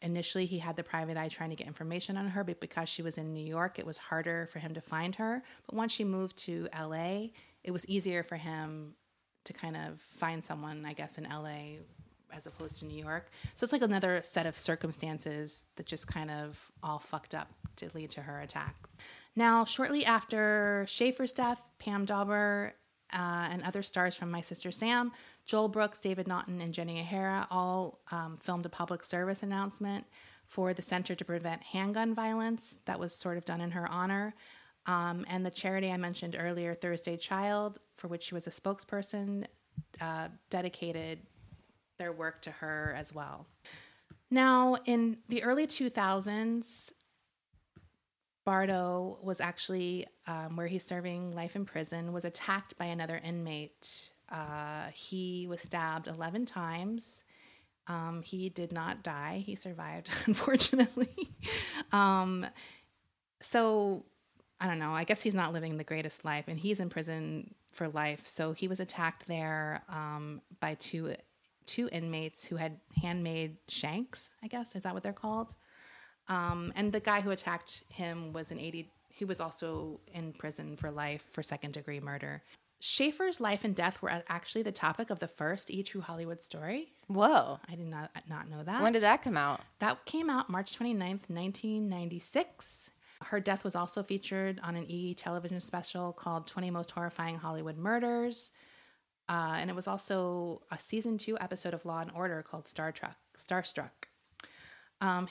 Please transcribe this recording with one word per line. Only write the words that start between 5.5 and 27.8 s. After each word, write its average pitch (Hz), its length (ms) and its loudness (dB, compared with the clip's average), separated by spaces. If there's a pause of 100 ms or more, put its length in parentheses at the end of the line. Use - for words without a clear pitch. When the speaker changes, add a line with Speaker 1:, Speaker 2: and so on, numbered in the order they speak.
Speaker 1:
But - 80 -8
once 220 180 0
she 220 120 0
moved 190 340 0
to 170 340 -4
L 156 220 -4
A, 196 380 -2 (300)
it 180 100 -4
was 180 140 -4
easier 185 360 2
for 170 140 -6
him 156 600 -6 (480)
to - 80 -10
kind 160 240 -6
of 156 240 -8
find 165 420 -2
someone, 151 440 -8
I 151 80 -8
guess, 156 240 -8
in 156 80 -6
L 151 200 -6
A 151 340 -10 (500)
as 160 160 -14
opposed 156 320 -10
to 160 80 -10
New 151 160 -8
York. 160 280 -2 (240)
So - 100 0
it's 233 80 2
like 269 100 6
another 190 400 6
set 165 240 0
of 160 120 -4
circumstances 156 1080 -2 (100)
that - 100 -10
just - 200 -6
kind 156 240 -4
of 151 420 -8 (100)
all 151 160 -2
fucked - 360 -8
up 151 180 -6 (240)
to 170 180 -8
lead 156 180 -8
to 143 100 -8
her 143 180 -8
attack. 147 480 -8 (480)
Now, 226 280 10
shortly 269 420 2
after 214 840 4
Schaefer's 254 440 2
death, 240 280 2 (180)
Pam 202 280 0
Dawber, 202 680 4 (360)
uh, 175 400 0
and 180 120 -2
other 190 200 -2
stars 180 320 2
from 175 160 -4
My 170 120 -2
Sister - 280 -6
Sam, 240 400 4 (360)
Joel 214 220 4
Brooks, 214 300 2
David 185 300 0
Naughton, 180 320 -2
and 165 140 -2
Jenny 170 260 -4
O'Hara 190 500 0
all, 185 500 2 (100)